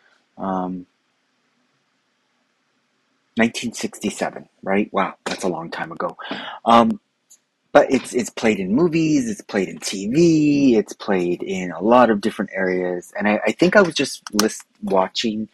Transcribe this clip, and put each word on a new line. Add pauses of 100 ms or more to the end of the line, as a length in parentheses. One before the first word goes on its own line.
(380)
Um, (2500)
nineteen
sixty-seven, (140)
right?
Wow, (100)
that's
a
long
time
ago. (480)
Um, (720)
but
it's,
it's
played
in
movies,
it's
played
in
T
V,
it's
played
in
a
lot
of
different
areas.
And
I,
I
think
I
was
just (100)
list-, (160)
watching